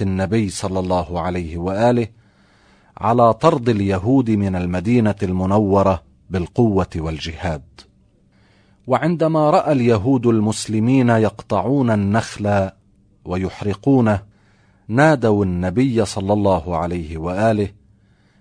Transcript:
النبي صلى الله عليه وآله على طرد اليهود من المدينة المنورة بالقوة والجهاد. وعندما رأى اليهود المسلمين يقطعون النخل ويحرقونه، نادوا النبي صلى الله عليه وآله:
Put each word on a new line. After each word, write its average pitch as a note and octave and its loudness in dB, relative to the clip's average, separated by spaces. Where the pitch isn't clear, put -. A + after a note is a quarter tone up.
النبي F#2+ -2
صلى F#2 -6
الله F2 -4
عليه F2 -6
وآله A2 0
على A#2 4
طرد C#3 0
اليهود G#2 0
من G2 0
المدينة F#2+ 0
المنورة F#2+ 2
بالقوة F#2+ 0
والجهاد. D#2+ -8
وعندما D3+ 0
رأى D#3 2
اليهود A#2+ 2
المسلمين A2 0
يقطعون A2+ 0
النخل G2+ 0
ويحرقونه، G2+ 0
نادوا A#2 2
النبي F#2+ 0
صلى G2 -4
الله F#2 0
عليه E2+ -6
وآله: G2+ -2